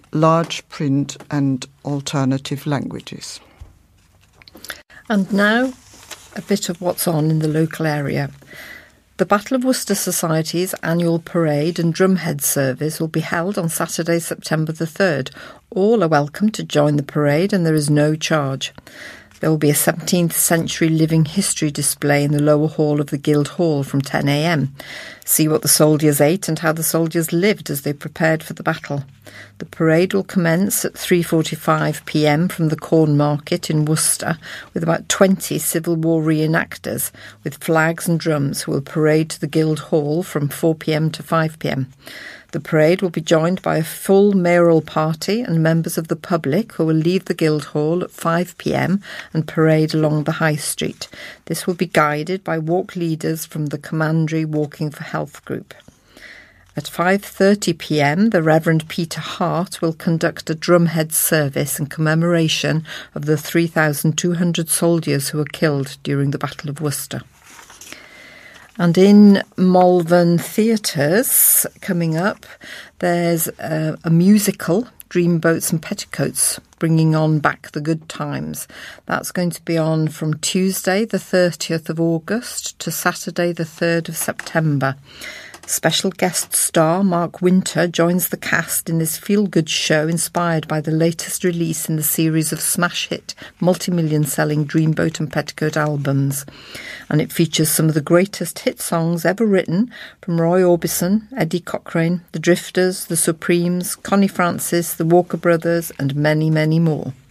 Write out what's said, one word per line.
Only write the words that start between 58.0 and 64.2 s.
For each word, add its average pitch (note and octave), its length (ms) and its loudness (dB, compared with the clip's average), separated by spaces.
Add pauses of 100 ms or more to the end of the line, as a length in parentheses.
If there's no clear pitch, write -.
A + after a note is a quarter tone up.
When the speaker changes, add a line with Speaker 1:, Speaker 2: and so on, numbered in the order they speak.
Speaker 2:
the F#3+ 120 2
Reverend D#3+ 460 2
Peter E3 320 -6
Hart E3 600 -4
will E3 120 0
conduct E3 560 -2
a D#3+ 60 -2
drumhead E3 560 2
service C#3+ 680 0
in C#3+ 80 -4
commemoration D#3+ 960 0 (280)
of D3 120 -8
the D3+ 120 2
three E3+ 300 0
thousand D#3 500 0
two F3 180 0